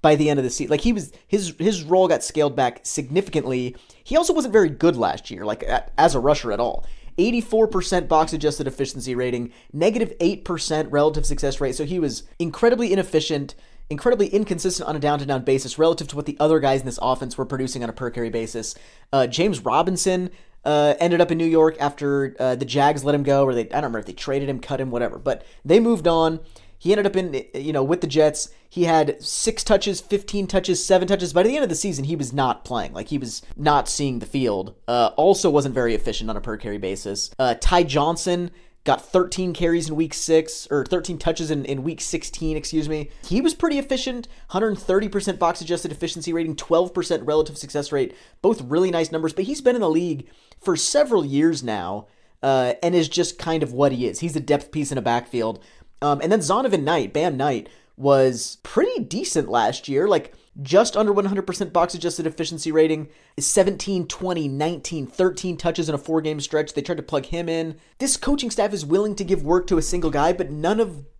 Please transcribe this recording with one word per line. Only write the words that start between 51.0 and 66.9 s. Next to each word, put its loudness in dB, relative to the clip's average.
years 2
now, -6
uh, 2
and 2
is 4
just -2
kind 0
of -4
what 2
he -2
is. -4
He's -4
a -2
depth -2
piece -4
in -4
a -6
backfield. -2
Um, 0
and 0
then 4
Zonovan 0
Knight, -2
Bam 0
Knight, -2
was 4
pretty 0
decent -4
last 0
year, 2
like, 2
just 4
under 4
one 2
hundred -2
percent -4
box 2
adjusted -4
efficiency -6
rating, 2
seventeen, 0
twenty, -4
nineteen, -4
thirteen -2
touches -2
in -2
a -4
four 0
game -4
stretch. -2
They -2
tried -4